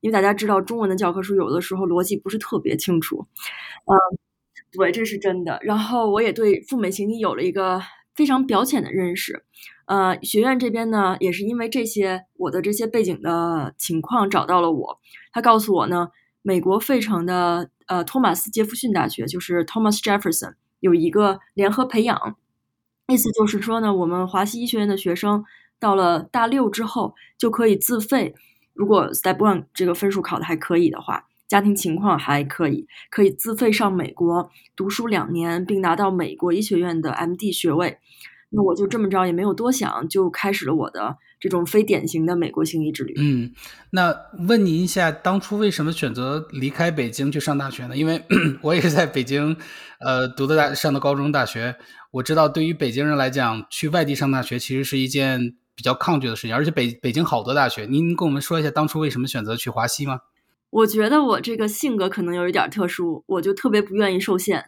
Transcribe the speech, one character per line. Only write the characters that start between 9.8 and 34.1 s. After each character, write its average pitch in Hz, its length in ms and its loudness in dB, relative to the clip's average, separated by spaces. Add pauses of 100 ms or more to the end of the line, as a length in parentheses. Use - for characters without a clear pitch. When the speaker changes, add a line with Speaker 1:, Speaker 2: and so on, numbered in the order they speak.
Speaker 1:
呃， 190 360 2
学 208 180 0
院 254 160 2
这 240 120 0
边 226 200 -2
呢， 202 300 2
也 185 120 0
是 185 120 -6
因 233 160 -2
为 226 100 -4
这 233 160 -2
些， 190 400 -2 (120)
我 180 140 -4
的 185 80 0
这 185 120 -2
些 220 160 -2
背 220 160 2
景 180 180 -2
的 170 560 -2
情 160 240 -2
况 220 260 0
找 196 180 0
到 180 160 4
了 170 100 2
我。 - 280 -4 (320)
他 233 100 -4
告 226 180 6
诉 208 160 2
我 120 120 2
呢， - 220 0 (320)
美 190 180 2
国 185 200 2
费 254 200 2
城 208 240 0
的， 175 460 0 (160)
呃， 180 180 -2
托 262 160 -4
马 208 140 4
斯 - 160 -4
杰 214 140 0
弗 214 100 -4
逊 240 180 -2
大 160 160 2
学， 113 200 -6
就 165 120 -6
是 175 240 0
Thomas 214 360 0
Jefferson， 202 560 -2 (240)
有 180 160 4
一 165 160 2
个 196 280 2 (140)
联 202 180 2
合 254 140 0
培 240 180 0
养。 220 320 -2 (760)
意 262 60 4
思 226 180 2
就 220 120 4
是 208 160 -2
说 226 180 -2
呢， 214 140 2
我 180 140 2
们 180 200 -2
华 190 160 0
西 214 160 -4
医 240 60 -4
学 240 140 -2
院 208 80 2
的 196 100 0
学 180 180 -2
生 208 300 0 (340)
到 208 140 2
了 175 300 2
大 233 240 0
六 254 200 2
之 214 160 -2
后 214 300 -4 (240)
就 233 140 2
可 226 160 2
以 202 100 6
自 226 240 -2
费， 214 320 0 (400)
如 202 140 -2
果 190 260 4
Step 185 240 0
One 190 280 2 (100)
这 185 100 0
个 175 80 2
分 196 180 0
数 196 120 -2
考 - 160 -4
得 - 40 -4
还 165 120 -2
可 170 240 0
以 170 100 6
的 - 100 -6
话， - 280 -6 (200)
家 202 140 4
庭 202 140 4
情 165 200 -2
况 190 220 2
还 143 260 0
可 147 240 -2
以， - 200 -2 (240)
可 208 120 4
以 196 60 8
自 220 260 -4
费 220 160 4
上 214 220 2
美 180 180 -2